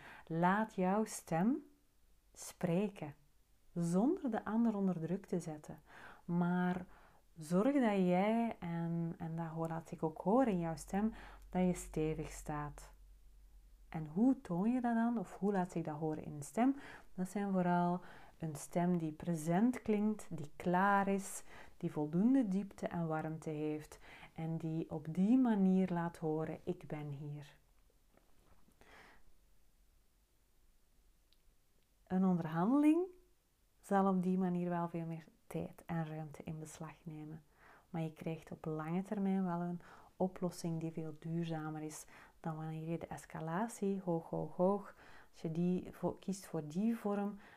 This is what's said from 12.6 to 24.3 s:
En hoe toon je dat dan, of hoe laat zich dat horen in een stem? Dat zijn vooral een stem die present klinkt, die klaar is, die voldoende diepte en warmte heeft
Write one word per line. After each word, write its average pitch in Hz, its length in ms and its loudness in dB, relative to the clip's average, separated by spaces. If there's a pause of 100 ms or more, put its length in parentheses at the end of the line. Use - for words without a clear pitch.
En 160 240 -6
hoe 254 280 4
toon 180 300 0
je 254 100 2
dat 233 140 2
dan, 233 220 2
of 190 220 -6
hoe 196 120 2
laat 185 200 2
zich 170 120 -2
dat 156 140 -6
horen 156 260 -2
in 156 100 -8
een 147 100 -8
stem? 262 320 2 (380)
Dat 185 160 -4
zijn 202 220 -2
vooral 175 500 4 (380)
een 160 160 -4
stem 175 420 0
die 160 140 -2
present 170 680 2
klinkt, 214 480 0
die 151 260 -8
klaar 196 520 4
is, 196 360 -2 (340)
die 170 140 -4
voldoende 196 560 4
diepte 196 400 -2
en 170 200 -2
warmte 160 420 -4
heeft 151 500 -4 (340)